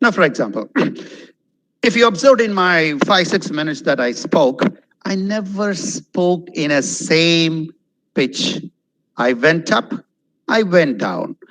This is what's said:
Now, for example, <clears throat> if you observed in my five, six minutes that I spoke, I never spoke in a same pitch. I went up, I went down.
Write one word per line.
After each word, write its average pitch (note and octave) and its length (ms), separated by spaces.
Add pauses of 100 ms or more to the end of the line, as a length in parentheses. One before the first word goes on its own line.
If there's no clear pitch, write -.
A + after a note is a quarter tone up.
Now, A#3+ 100
for F#3 120
example, A2+ 500
<clears throat> - 20 (1080)
if A#3 120
you A#3 120
observed A3+ 340
in A3 120
my E3+ 520
five, F#3 220
six G3 240
minutes D3+ 300
that C#3+ 180
I B2 120
spoke, C3 520 (420)
I G3 100
never G3+ 580
spoke F3+ 800
in D3 180
a C#3+ 100
same E3 920 (400)
pitch. - 480 (560)
I B2 160
went D#3+ 380
up, A#3 220 (540)
I A3+ 160
went E3+ 340
down. F2+ 380 (160)